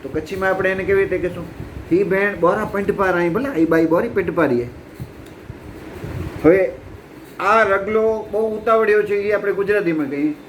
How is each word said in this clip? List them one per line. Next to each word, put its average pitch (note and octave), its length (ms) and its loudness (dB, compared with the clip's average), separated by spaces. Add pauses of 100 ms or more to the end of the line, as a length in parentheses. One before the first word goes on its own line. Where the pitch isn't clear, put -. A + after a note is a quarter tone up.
તો C3+ 60 -10
કચ્છીમાં F#3 400 -4
આપણે F#3+ 220 0
એને F#3+ 120 -2
કેવી G3 200 2
રીતે F#3 140 -2
કહીશું? F3 280 -4 (460)
"હી F#3 120 4
બેન G3 360 0
બોરા G3+ 260 2
પંટપાર F#3+ 540 0
આઈ F3 100 2
ભલા, C4 280 -2
ઈ D#3+ 80 4
બાઈ E3 200 4
બોરી F#3 240 2
પંટપારી E3 520 0
હે." A#2+ 60 -6 (1800)
હવે F3+ 280 4 (680)
આ G#3 220 4
રગલો G#3+ 680 0
બહુ G#3+ 260 -2
ઉતાવળ્યો G#3+ 460 4
છે, G3+ 120 -2
એ G3+ 160 0
આપણે G3+ 220 0
ગુજરાતીમાં F3+ 560 0
કહીએ C#3+ 240 -2 (160)